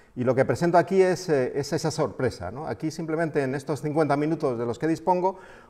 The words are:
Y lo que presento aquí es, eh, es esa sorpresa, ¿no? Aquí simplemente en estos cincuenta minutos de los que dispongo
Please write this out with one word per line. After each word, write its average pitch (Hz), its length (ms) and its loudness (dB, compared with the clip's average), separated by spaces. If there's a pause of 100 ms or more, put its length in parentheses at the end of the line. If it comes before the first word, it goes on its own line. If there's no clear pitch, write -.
(160)
Y 123 100 -2
lo 123 100 4
que 127 100 4
presento 170 320 2
aquí 190 240 4
es, 185 280 2
eh, 131 260 2
es 139 180 -4
esa 160 160 0
sorpresa, 113 640 -2
¿no? 143 160 -10
Aquí 135 240 -6
simplemente 156 500 -2
en 131 140 -2
estos 143 260 -6
cincuenta 147 340 2
minutos 151 440 0
de 120 80 -2
los 120 100 -4
que 156 100 -2
dispongo 180 520 0 (300)